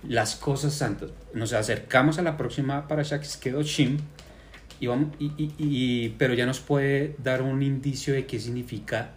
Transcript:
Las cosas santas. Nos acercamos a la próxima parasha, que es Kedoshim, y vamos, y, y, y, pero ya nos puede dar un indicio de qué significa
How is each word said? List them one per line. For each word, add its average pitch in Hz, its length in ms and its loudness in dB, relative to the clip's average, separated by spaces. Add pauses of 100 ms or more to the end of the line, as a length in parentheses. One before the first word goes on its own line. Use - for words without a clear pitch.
Las 117 280 0
cosas 139 400 0
santas. 107 340 -4 (240)
Nos 110 200 -2
acercamos 127 640 4
a - 20 0
la 160 160 0
próxima 143 500 -2
parasha, 147 320 0
que - 60 -8
es - 120 -10
Kedoshim, 143 600 2 (800)
y 123 60 -4
vamos, 139 320 0
y, 147 200 -4
y, 151 200 -4
y, 127 520 2 (100)
pero 123 160 4
ya 123 100 4
nos 131 140 0
puede 139 640 2
dar 127 180 2
un 135 220 2
indicio 139 500 0
de 135 140 0
qué 117 120 -4
significa 117 760 -6